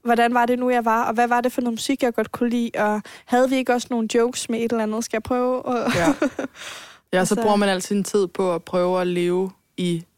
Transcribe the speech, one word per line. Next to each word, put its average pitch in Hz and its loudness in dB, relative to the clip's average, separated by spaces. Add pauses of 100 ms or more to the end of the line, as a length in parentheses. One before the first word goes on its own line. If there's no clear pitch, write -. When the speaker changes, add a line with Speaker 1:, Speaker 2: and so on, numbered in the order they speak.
Speaker 1:
hvordan 233 4
var 240 4
det 247 2
nu, 254 0
jeg 240 2
var? 226 2
Og 226 -2
hvad 240 2
var 240 2
det 240 0
for - -2
noget 240 -2
musik, 262 -2
jeg 240 0
godt 220 -2
kunne 240 0
lide? 233 0
Og 208 0 (240)
havde 254 4
vi 269 2
ikke 247 0
også 240 -2
nogle 226 -2
jokes 240 0
med 226 -2
et 233 -2
eller 226 -2
andet? 214 -4
Skal - -6
jeg 214 -2
prøve 254 -2 (160)
at" 233 -2
Speaker 2:
Ja. 269 2
Speaker 1:
<laughs> - 2 (1000)
Speaker 2:
Ja, 185 0
så - 4
Speaker 1:
Altså 202 2
Speaker 2:
bruger 208 4
man 202 2
al 185 0
sin 202 -2
tid 196 0
på 180 -2
at 165 -4
prøve 180 0
at 180 0
leve 180 0 (260)
i 170 -2 (140)